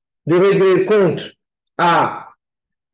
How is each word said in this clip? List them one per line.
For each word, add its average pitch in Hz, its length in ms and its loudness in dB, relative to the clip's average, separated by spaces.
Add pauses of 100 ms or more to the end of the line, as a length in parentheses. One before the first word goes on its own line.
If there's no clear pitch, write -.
(260)
de 160 100 0
régler 185 400 2
le 180 80 0
compte 196 480 -2 (440)
à 156 520 -2 (640)